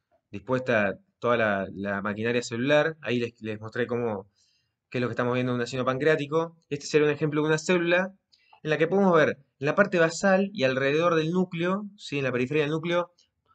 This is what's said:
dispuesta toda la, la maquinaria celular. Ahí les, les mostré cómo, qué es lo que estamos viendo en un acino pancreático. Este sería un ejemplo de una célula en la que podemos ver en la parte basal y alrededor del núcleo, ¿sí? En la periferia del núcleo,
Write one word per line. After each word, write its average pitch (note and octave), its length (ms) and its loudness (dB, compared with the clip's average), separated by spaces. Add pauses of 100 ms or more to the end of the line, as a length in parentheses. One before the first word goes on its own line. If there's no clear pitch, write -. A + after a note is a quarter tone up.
(300)
dispuesta A2 640 -2 (220)
toda A#2+ 180 2
la, G2+ 360 0
la G2 300 -4
maquinaria A2 400 -2
celular. D3 580 0
Ahí A#2+ 180 -2
les, A#2 220 -6
les G#2+ 180 -8
mostré A2 300 -6
cómo, A2+ 420 -4 (600)
qué C3 80 -4
es B2 40 -2
lo B2 60 -2
que A2 60 -8
estamos B2 200 -2
viendo B2+ 160 0
en B2 60 -2
un A#2+ 60 -2
acino B2+ 220 -4
pancreático. D3+ 720 0 (120)
Este D3 180 -8
sería D3+ 220 4
un D3 40 2
ejemplo D3 280 -2
de D3+ 80 0
una D#3 100 2
célula F3+ 560 0 (480)
en D3+ 80 -4
la D3+ 80 2
que D#3+ 80 2
podemos F#3 300 4
ver C3 220 4 (200)
en C3+ 80 -4
la D#3 80 0
parte G3 240 2
basal F#3+ 540 2
y C3 120 -2
alrededor C#3 500 2
del D#3+ 180 0
núcleo, F3+ 540 -2 (100)
¿sí? - 220 -8
En C#3 60 -2
la B2+ 80 -2
periferia B2+ 300 0
del C#3+ 80 -2
núcleo, E3+ 400 -2 (440)